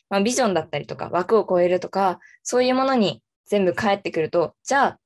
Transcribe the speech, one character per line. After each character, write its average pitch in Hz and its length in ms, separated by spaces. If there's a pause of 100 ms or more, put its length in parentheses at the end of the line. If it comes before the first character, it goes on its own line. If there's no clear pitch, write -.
(100)
ま 196 80
あ、 - 20
ビ 226 120
ジ 262 100
ョ 233 40
ン 190 80
だ 160 80
っ - 60
た 147 100
り 147 80
と - 100
か、 - 140
枠 185 280
を 190 100
超 185 120
え 180 80
る 180 100
と 180 100
か、 190 300 (240)
そ - 160
う 254 60
い 254 60
う 254 40
も 262 100
の 269 100
に - 280 (240)
全 202 180
部 175 100
返 202 220
っ 202 60
て 170 80
く 165 100
る 156 100
と、 170 240 (100)
じ 262 100
ゃ 269 100
あ、 180 220